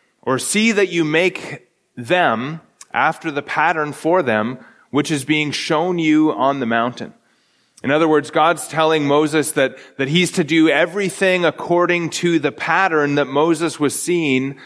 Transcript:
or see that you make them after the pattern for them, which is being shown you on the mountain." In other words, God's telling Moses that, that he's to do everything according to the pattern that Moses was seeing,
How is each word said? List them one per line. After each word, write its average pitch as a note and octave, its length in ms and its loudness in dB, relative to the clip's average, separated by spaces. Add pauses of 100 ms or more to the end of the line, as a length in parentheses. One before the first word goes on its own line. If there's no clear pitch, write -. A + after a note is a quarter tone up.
(240)
or B2+ 160 -2
see G#3+ 340 0
that G3 160 2
you E3+ 160 0
make D#3+ 640 -2 (260)
them C#3 640 -2 (340)
after D#3 360 -2
the C#3+ 120 -4
pattern D#3 500 -2
for E3 320 0
them, A#2 340 -2 (320)
which C#3+ 220 -2
is C#3 140 -4
being D3+ 260 0
shown E3+ 480 -2
you D#3 320 4
on C3+ 300 0
the B2 40 -2
mountain." A#2 480 -2 (720)
In B2 80 0
other D#3+ 160 4
words, D3 240 2
God's D#3+ 380 0
telling D#3 360 0
Moses D3 460 2
that, C3+ 260 0 (200)
that C3+ 100 -2
he's E3 240 2
to F3+ 140 0
do D#3+ 240 4
everything F3+ 760 0
according F3 680 0
to E3+ 280 0
the C#3 140 -2
pattern E3 600 0
that C#3+ 120 0
Moses D3+ 540 0
was C#3 200 -2
seeing, C#3+ 640 0